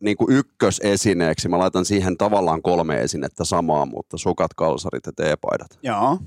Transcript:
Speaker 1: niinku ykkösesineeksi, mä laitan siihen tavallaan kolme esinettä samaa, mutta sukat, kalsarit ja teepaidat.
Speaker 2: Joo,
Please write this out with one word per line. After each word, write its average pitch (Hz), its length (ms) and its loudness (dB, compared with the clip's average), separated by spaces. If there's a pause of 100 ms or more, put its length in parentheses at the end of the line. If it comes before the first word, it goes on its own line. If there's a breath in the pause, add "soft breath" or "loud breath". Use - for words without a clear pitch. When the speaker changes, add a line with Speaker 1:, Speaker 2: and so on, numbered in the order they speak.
Speaker 1:
niinku 104 280 0
ykkösesineeksi, 98 1200 0
mä 87 100 0
laitan 92 260 2
siihen 92 320 0
tavallaan 95 440 2
kolme 82 400 0
esinettä 71 440 -4
samaa, 80 400 0
mutta - 320 -10
sukat, 85 360 -2
kalsarit 80 520 -4
ja - 100 -12
teepaidat. - 680 -4
Speaker 2:
Joo, 127 440 0